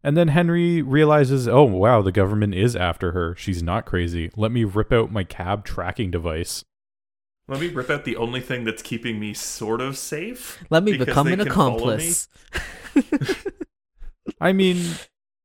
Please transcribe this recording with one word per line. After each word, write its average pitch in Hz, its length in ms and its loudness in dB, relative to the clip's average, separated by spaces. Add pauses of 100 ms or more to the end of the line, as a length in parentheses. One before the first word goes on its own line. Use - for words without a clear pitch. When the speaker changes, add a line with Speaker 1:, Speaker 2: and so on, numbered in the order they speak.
Speaker 1:
And 143 140 0
then 170 140 6
Henry 170 520 2
realizes, 139 640 4
"Oh, 120 200 8
wow, 107 360 4
the 95 120 2
government 101 420 2
is 113 180 2
after 87 380 -2
her. 85 240 -2
She's 87 260 -4
not 90 240 -2
crazy. 85 520 -4
Let 107 120 0
me 120 140 0
rip 104 300 0
out 113 180 2
my 101 140 -4
cab 98 400 -6
tracking 90 440 -6
device." 85 540 -6 (880)
Speaker 2:
Let 135 100 -6
me 170 80 -4
rip 127 220 -6
out 147 160 -4
the 127 100 -4
only 120 240 -4
thing 123 240 -6
that's 110 180 -4
keeping 113 380 -8
me 104 140 -8
sort 113 480 -6
of 135 160 -6
safe - 720 -12
Speaker 3:
Let 165 160 4
me 208 80 2
Speaker 2:
because 127 140 0
Speaker 3:
become 139 200 2
Speaker 2:
they 175 60 2
Speaker 3:
an 190 60 -2
Speaker 2:
can 208 120 -2
follow 120 460 2
me. 170 160 -2
Speaker 3:
accomplice. - 140 -4 (680)
<laughs> - 1500 -6
Speaker 1:
I 185 120 4
mean, 180 420 2 (500)